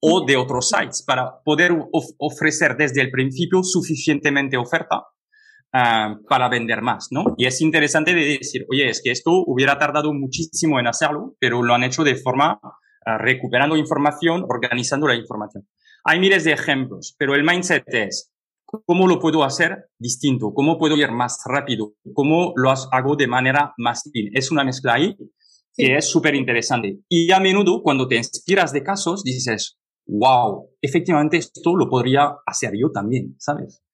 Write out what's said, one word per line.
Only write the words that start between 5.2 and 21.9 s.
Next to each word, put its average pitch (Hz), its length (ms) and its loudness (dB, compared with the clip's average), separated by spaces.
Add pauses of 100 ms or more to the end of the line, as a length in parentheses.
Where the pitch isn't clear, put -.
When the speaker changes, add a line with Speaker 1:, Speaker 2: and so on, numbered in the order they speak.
Speaker 1:
ah, 113 460 2 (100)
para 123 200 2
vender 117 320 -2
más, 117 300 -4
¿no? 156 120 -2 (140)
Y 123 80 0
es 127 160 -2
interesante 156 520 2
de 147 240 2
decir, - 320 -8
"Oye, 131 200 2
es 110 120 -4
que 120 100 -2
esto 127 200 0 (160)
hubiera 139 320 2
tardado 151 340 0
muchísimo 139 680 -2
en 120 80 0
hacerlo, 147 520 -2
pero 120 240 0
lo 120 100 4
han 120 100 2
hecho 127 200 -2
de 135 120 2
forma, 131 440 0 (460)
ah, 113 120 -2
recuperando 127 600 0
información, 156 680 0
organizando 123 600 -2
la 123 80 2
información". 107 520 -10 (360)
Hay 160 160 2
miles 190 240 4
de 160 80 2
ejemplos, 135 680 -4
pero 139 180 0
el 143 80 2
mindset 175 440 0
es, 104 440 -4 (540)
"¿Cómo 180 220 4
lo 180 120 4
puedo 156 240 2
hacer 135 460 -2 (100)
distinto? 120 540 -2
¿Cómo 147 240 0
puedo 156 200 2
ir 143 140 0
más 120 340 -4
rápido? 120 480 -4 (200)